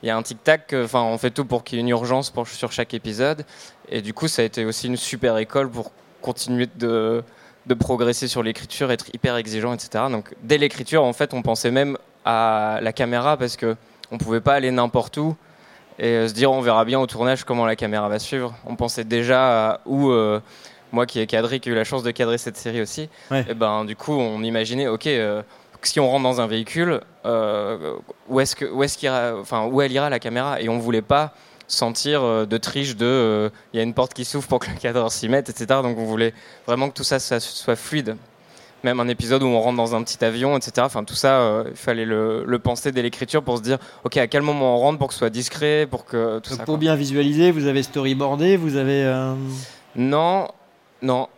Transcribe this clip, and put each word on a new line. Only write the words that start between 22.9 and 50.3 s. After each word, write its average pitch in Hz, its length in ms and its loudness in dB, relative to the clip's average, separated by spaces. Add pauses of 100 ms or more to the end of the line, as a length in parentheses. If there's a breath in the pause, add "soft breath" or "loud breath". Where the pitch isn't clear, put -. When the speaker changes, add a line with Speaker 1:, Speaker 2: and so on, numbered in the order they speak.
Speaker 2:
Ouais. 135 180 0
Speaker 1:
et 120 40 -4
ben, 107 320 0
du 107 120 -8
coup, - 160 -4
on 113 300 0
imaginait, 117 440 -2
ok, 110 200 -4
euh, 107 340 0 (400 soft breath)
si - 180 0
on 131 100 4
rentre 135 140 2
dans 127 180 2
un 113 60 0
véhicule, 120 540 -2 (240)
euh, 104 680 -2 (340)
où 127 120 0
est-ce 135 160 0
que, 139 100 -8
où 123 180 -2
est-ce 143 140 -2
qu'ira, 123 420 -2
enfin, 110 260 -2
où 131 160 2
elle 139 100 0
ira 139 180 0
la 123 100 -2
caméra ? 123 420 -4
Et 113 80 -2
on 117 100 0
voulait 113 220 0
pas 147 320 2 (340 soft breath)
sentir, 135 560 0
euh, 110 220 2
de 110 120 -2
triche 139 380 -4
de, 113 100 0
euh, 110 440 4 (240 soft breath)
il 117 40 -2
y - 20 0
a 113 40 2
une 117 100 -2
porte 127 200 0
qui 123 120 -6
s'ouvre 143 220 -6
pour 123 120 2
que - 120 -6
le - 60 -8
cadreur 117 340 0
s'y - 180 -4
mette, 135 200 2
et 120 40 -8
cetera. 131 300 2
Donc 120 160 -2
on 113 60 -2
voulait 113 280 0 (320 loud breath)
vraiment 131 240 0
que - 60 -12
tout - 80 -8
ça, 135 160 0
ça 120 200 -2
soit - 360 -2
fluide. 117 400 -4 (680 soft breath)
Même 123 180 2
un 120 80 0
épisode 127 340 0
où - 40 2
on 120 120 4
rentre 123 180 2
dans 117 160 2
un 113 100 0
petit - 200 -4
avion, 123 340 2
et 123 40 0
cetera. 123 260 0
Enfin, 113 160 -4
tout - 100 -12
ça, 135 260 4
euh, 110 300 2
il - 60 -12
fallait 113 300 -2
le, 110 400 0
le 123 140 0
penser 123 340 -2
dès 127 80 0
l'écriture 123 420 -2
pour 127 140 0
se 113 40 -4
dire, 127 160 0 (280 loud breath)
OK, 123 120 -4
à 123 100 4
quel 143 140 2
moment 143 340 2
on 120 40 4
rentre 147 200 4
pour 139 100 -2
que - 40 -8
ce - 60 -10
soit 117 100 2
discret, 151 600 0
pour 127 160 -6
que 113 340 -2
tout - 120 -14
Speaker 2:
Donc 127 80 -6
Speaker 1:
ça, 113 60 -8
Speaker 2:
pour 156 100 0
Speaker 1:
quoi. - 20 -2
Speaker 2:
bien 156 180 2
visualiser, 147 560 4
vous 151 160 0
avez 135 160 2
storyboardé, 139 760 2
vous 156 200 0
avez, 139 260 2
euh 131 300 0 (600 loud breath)
Speaker 1:
Non, 156 520 2 (540)